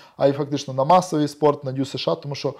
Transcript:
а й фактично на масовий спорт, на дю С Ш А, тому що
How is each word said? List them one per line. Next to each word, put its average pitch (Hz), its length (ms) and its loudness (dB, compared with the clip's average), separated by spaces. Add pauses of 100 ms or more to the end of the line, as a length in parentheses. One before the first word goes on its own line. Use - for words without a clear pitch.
(180)
а 139 120 4
й 139 40 4
фактично 139 420 -6
на 131 100 0
масовий 165 440 4
спорт, 147 360 2
на 131 80 -6
дю 135 120 -2
С 131 140 -6
Ш - 140 -2
А, - 20 0
тому 143 200 -8
що 135 260 -4